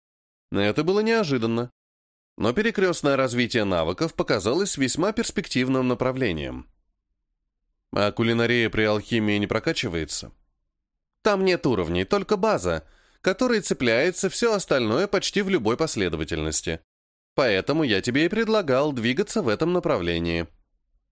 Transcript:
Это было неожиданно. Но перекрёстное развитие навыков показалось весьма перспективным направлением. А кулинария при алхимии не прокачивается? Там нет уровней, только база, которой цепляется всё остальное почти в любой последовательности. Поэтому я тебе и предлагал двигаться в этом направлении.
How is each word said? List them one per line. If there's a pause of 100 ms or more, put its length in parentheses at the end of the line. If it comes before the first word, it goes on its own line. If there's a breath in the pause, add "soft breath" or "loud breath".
(520)
Это
было
неожиданно. (640)
Но
перекрёстное
развитие
навыков
показалось
весьма
перспективным
направлением. (1200)
А
кулинария
при
алхимии
не
прокачивается? (920)
Там
нет
уровней,
только
база, (340 soft breath)
которой
цепляется
всё
остальное
почти
в
любой
последовательности. (540)
Поэтому
я
тебе
и
предлагал
двигаться
в
этом
направлении. (640)